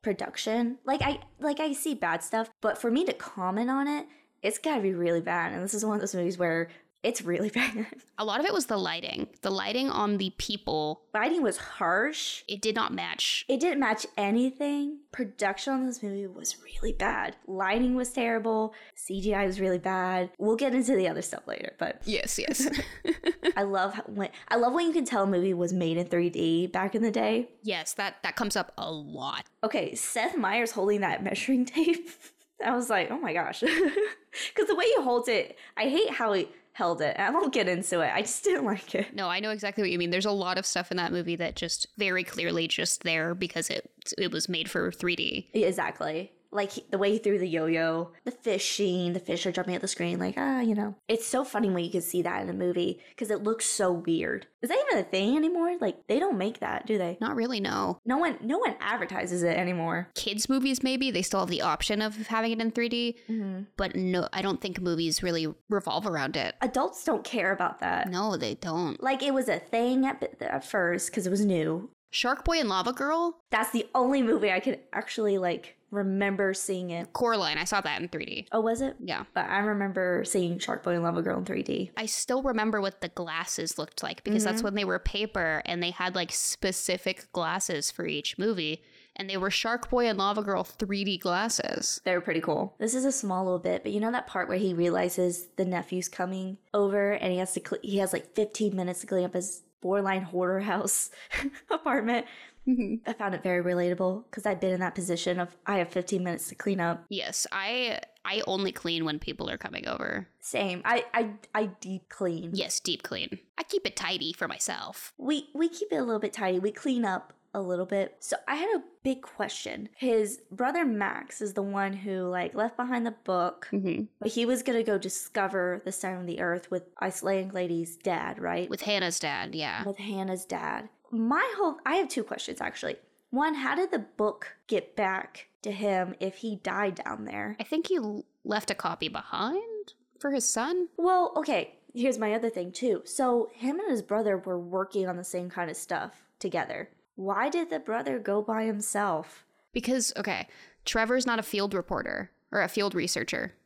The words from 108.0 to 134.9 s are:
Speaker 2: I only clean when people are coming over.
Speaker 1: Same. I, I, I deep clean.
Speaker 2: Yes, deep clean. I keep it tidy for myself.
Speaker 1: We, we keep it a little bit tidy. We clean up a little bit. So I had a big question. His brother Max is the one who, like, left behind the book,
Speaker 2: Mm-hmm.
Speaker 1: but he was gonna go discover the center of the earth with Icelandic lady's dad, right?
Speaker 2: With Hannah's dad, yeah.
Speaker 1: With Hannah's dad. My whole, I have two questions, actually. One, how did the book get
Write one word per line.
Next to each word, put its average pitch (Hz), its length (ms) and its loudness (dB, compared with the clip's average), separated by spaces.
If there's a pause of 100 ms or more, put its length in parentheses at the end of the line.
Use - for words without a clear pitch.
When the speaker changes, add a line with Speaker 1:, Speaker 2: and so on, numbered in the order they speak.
Speaker 2:
I 202 220 0
only 190 240 0
clean 165 340 -2
when 151 120 0
people - 320 -6
are - 80 -6
coming - 300 -8
over. - 400 -4 (120)
Speaker 1:
Same. 180 460 -4
I, 240 280 2
I, 233 160 0 (260)
I 214 100 2 (140)
deep 185 300 -8
clean. 170 440 -4
Speaker 2:
Yes, - 260 -2
deep - 240 -2
clean. - 360 -6 (180)
I 320 60 -6
keep - 240 -2
it - 80 -4
tidy 165 380 -4
for - 140 -4
myself. - 720 -8
Speaker 1:
We, 294 380 -2
we 330 140 2
keep 415 220 -6
it 330 60 0
a 269 60 0
little 226 160 0
bit 208 140 -2
tidy. 185 260 0
We 202 120 0
clean 240 340 0
up 185 280 -4 (220)
a 202 60 -2
little 180 260 0
bit. 196 320 0
So - 160 -4 (120)
I 277 80 0
had 349 200 -2
a 277 80 -2 (200)
big 262 200 0
question. - 720 -8
His 226 440 2 (120)
brother 269 340 0
Max 208 560 -2
is 202 120 -4
the 202 100 0
one 196 300 0
who, 190 360 -4
like, 180 240 -2
left 233 240 0
behind 247 300 0
the 226 40 -2 (120)
book, 180 500 0
Speaker 2:
Mm-hmm. 190 300 0 (160)
Speaker 1:
but 208 100 -4
he 233 160 0
was 240 160 2
gonna 233 220 2
go 208 160 2
discover 190 840 -2
the 190 60 -4
center 185 280 -4
of 180 80 -6
the 175 140 -4
earth 175 280 -2
with 180 140 -2 (180)
Icelandic 190 520 -2
lady's 170 420 -2
dad, 180 420 -2
right? 175 320 -2
Speaker 2:
With - 120 -4
Hannah's 185 380 0
dad, 143 360 -4
yeah. 147 300 -4
Speaker 1:
With 202 120 -4
Hannah's 190 480 -4
dad. - 440 -6 (220)
My 277 460 2
whole, 339 200 0 (100)
I 311 80 2
have 370 120 2
two 226 160 -2
questions, - 380 -8
actually. - 360 -4 (340)
One, 294 240 2
how 269 180 -2
did 370 160 0
the 320 80 0
book - 580 -4 (120)
get - 280 -2